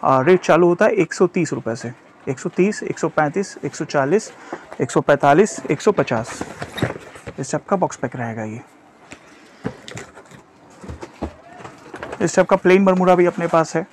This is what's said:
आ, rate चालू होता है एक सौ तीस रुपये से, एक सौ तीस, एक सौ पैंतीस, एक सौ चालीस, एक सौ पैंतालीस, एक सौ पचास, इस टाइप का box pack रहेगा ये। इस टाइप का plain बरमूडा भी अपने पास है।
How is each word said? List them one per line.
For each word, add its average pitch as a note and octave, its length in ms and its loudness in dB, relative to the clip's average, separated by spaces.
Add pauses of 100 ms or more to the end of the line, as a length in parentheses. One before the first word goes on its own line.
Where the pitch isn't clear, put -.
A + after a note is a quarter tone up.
आ, C3+ 180 4
rate F3+ 200 6
चालू F3 260 4
होता F3 180 2
है A3+ 60 4
एक F#3+ 220 -2
सौ F#3 140 2
तीस E3+ 260 -2
रुपये A#2+ 220 -6
से, A#2 160 -10 (380)
एक C3 100 -6
सौ - 100 -8
तीस, G3+ 340 0
एक - 160 -6
सौ E3 100 -2
पैंतीस, D#3+ 560 -4
एक C#3+ 100 -8
सौ D#3+ 100 -6
चालीस, D3 460 0 (500)
एक B2+ 100 -4
सौ D#3 100 2
पैंतालीस, D3 580 4 (120)
एक D3+ 100 -2
सौ G#3+ 100 2
पचास, A#2+ 520 -4 (960)
इस C#3+ 120 -8
टाइप G3+ 180 -6
का G#3 60 0
box F3 200 -2
pack B2 200 -8
रहेगा A#2 280 -8
ये। A2 180 -10 (3500)
इस F#3 140 -2
टाइप F3+ 140 2
का G3+ 60 4
plain F#3+ 300 4
बरमूडा F#3 300 4
भी F3+ 100 4
अपने E3+ 220 -2
पास E3 280 0
है। E3 160 -4